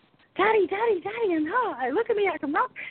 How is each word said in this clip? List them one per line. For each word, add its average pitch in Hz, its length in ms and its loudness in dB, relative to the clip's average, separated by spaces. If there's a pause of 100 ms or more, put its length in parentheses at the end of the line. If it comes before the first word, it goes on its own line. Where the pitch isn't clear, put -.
(360)
Daddy, 415 300 4
Daddy, 403 360 0
Daddy, 427 320 -2
and, 311 140 2
Oh, 415 280 0
I, 247 140 -4
look 381 180 0
at 466 80 0
me, 403 160 2
I 311 60 -6
can 285 140 -4
walk. 440 180 0 (200)